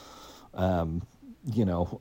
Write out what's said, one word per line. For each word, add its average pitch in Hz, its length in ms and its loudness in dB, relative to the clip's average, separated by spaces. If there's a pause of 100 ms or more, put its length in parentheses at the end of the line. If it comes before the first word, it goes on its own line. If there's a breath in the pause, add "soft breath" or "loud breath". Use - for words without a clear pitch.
(540 loud breath)
um, 87 520 2 (380)
you 113 220 2
know, 87 340 0